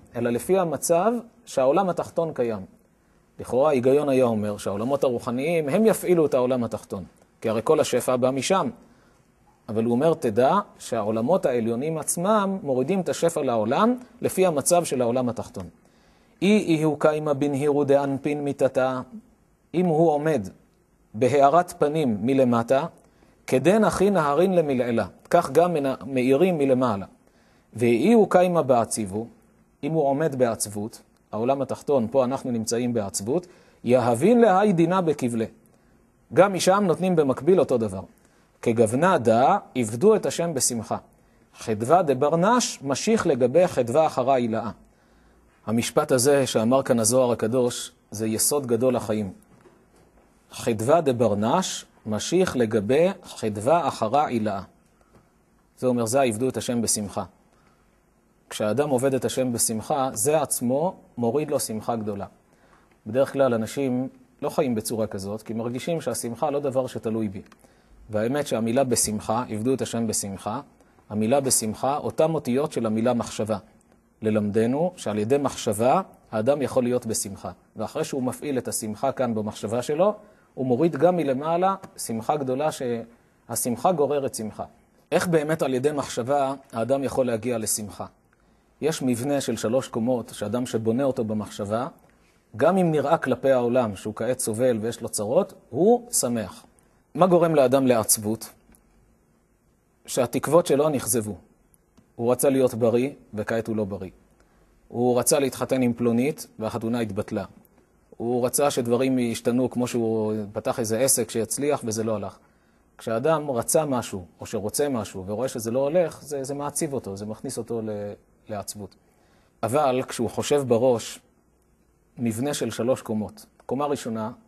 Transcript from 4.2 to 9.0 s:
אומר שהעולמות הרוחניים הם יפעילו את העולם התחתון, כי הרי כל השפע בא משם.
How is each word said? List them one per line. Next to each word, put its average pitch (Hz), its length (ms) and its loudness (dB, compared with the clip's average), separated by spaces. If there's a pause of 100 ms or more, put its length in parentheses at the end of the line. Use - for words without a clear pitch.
אומר 104 320 -2
שהעולמות 113 460 -4
הרוחניים 135 680 -2
הם 202 160 2
יפעילו 170 400 4
את 139 80 0
העולם 127 300 2
התחתון, 104 400 -6 (380)
כי 113 80 -2
הרי 107 140 0
כל 156 160 4
השפע 127 360 0
בא 127 160 2
משם. 139 380 0 (1000)